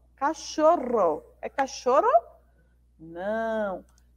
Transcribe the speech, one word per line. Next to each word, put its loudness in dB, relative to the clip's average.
Cachorro. 2
É -10
cachorro? 0
Não. -6